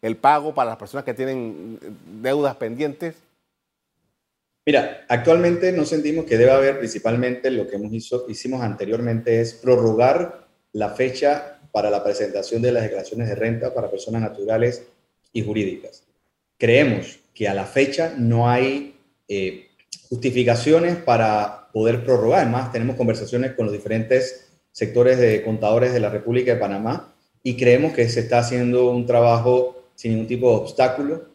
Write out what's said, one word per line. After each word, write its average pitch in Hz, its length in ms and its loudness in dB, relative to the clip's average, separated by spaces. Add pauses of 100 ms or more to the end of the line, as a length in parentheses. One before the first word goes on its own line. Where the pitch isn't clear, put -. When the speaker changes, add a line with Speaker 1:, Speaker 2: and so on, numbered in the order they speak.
Speaker 1:
el 113 140 -6
pago 147 380 0
para 123 160 0
las 113 80 -12
personas 135 260 -12
que 127 100 -6
tienen 113 640 -8 (440)
deudas 135 340 0
pendientes. 143 580 -8 (1500)
Speaker 2:
Mira, - 420 2
actualmente 175 640 2
no 170 120 0
sentimos 151 420 -4
que 113 100 0
deba 123 180 8
haber, 135 240 4
principalmente 123 720 -2
lo 110 160 -2
que 101 100 -10
hemos 107 160 -8
hizo, 113 360 -6
hicimos 123 340 -8
anteriormente 113 800 -2
es 117 140 -4
prorrogar 123 920 2 (260)
la 107 180 -4
fecha 143 680 -2 (140)
para 104 180 0
la 101 120 0
presentación 101 600 -2
de 123 100 2
las 117 100 0
declaraciones 107 460 -6
de 104 60 -4
renta 113 380 -4
para 104 180 -6
personas 110 320 -6
naturales 110 640 -2 (480)
y 113 100 -4
jurídicas. 98 600 -6 (560)
Creemos 120 640 2 (140)
que 104 140 -4
a 98 60 -2
la 95 100 -4
fecha 139 520 0
no 117 320 2
hay... 135 480 0 (320)
Eh, 95 400 -6 (400)
justificaciones 123 880 2
para 107 760 0
poder 113 320 0
prorrogar. 127 380 2
Además, 123 300 -2
tenemos 120 240 -2
conversaciones 120 560 -2
con 113 140 -4
los 101 60 -4
diferentes 113 760 -2 (240)
sectores 123 460 2
de 110 240 4
contadores 113 500 0
de 123 80 0
la 104 100 0
República 117 440 0
de 104 60 -4
Panamá 104 540 -6 (300)
y 123 120 -4
creemos 127 360 4
que 120 160 2
se 117 120 -2
está 120 200 2
haciendo 123 500 2
un 123 160 -2
trabajo 120 800 2 (100)
sin 113 180 -4
ningún 110 140 -2
tipo 123 240 2
de 110 60 6
obstáculo. 143 680 -2 (120)